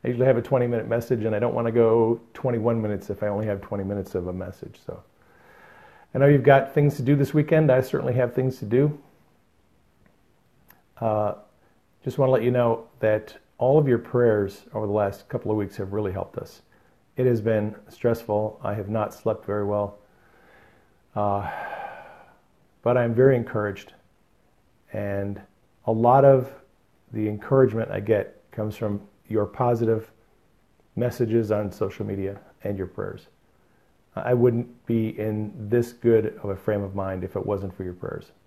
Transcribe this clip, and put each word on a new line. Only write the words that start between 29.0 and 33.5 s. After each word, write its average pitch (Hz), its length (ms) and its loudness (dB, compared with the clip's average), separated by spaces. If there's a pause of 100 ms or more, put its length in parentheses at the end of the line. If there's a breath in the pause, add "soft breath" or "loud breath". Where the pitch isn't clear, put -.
your 107 180 0
positive 113 640 0 (840)
messages 113 560 0
on 104 200 -2
social 101 340 -6
media 98 340 -6 (240)
and 101 140 -4
your 92 100 -6
prayers. - 400 -12 (880)